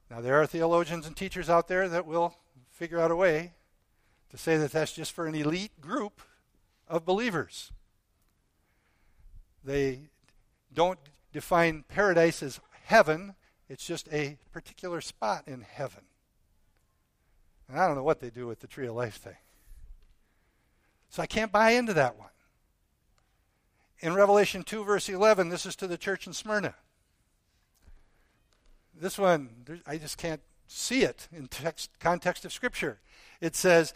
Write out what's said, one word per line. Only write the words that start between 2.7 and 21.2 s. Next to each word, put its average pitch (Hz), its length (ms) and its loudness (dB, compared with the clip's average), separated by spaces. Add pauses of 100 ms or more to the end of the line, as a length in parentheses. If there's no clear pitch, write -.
out 165 120 4
a 165 40 0
way 175 380 2 (800)
to 120 60 -18
say 160 180 2
that 151 140 0
that's 156 200 -2
just 160 200 -10
for 170 160 -6
an 156 80 -4
elite 165 440 -4
group 208 400 -6 (680)
of 165 180 -4
believers. 185 680 -2 (1900)
They 139 460 -4 (640)
don't 175 240 2 (340)
define 160 560 2
paradise 170 540 4
as 135 180 -10 (260)
heaven. 190 500 4 (340)
It's 135 160 -14
just 160 260 -8
a 151 280 -4 (120)
particular 170 500 -12
spot 202 440 -6
in 127 160 -14
heaven. 123 400 -12 (1700)
And 131 100 -6
I 185 60 4
don't 156 100 2
know 131 80 -6
what 151 180 0
they 123 100 -12
do 120 160 -10
with 113 120 -10
the - 80 -20
tree 135 200 -10
of 113 80 -8
life 117 220 -6
thing. - 200 -20 (1700)
So - 120 -8